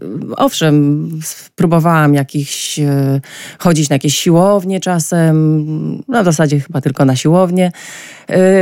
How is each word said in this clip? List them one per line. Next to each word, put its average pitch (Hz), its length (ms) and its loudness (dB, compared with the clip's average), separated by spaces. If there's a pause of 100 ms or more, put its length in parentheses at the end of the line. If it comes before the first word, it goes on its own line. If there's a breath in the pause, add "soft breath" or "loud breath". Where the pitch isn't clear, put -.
(380)
Owszem, 151 680 2 (160)
s-, - 340 -14
próbowałam 160 580 2
jakichś, 143 680 -4
y, 139 420 0 (380 loud breath)
chodzić 156 300 0
na 147 60 2
jakieś 143 220 0
siłownie 190 640 2
czasem, 156 840 0 (420)
no 240 140 0
w 185 40 0
zasadzie 151 340 2
chyba 139 220 -6
tylko 139 240 0
na 131 100 2
siłownię. 180 560 2 (920 loud breath)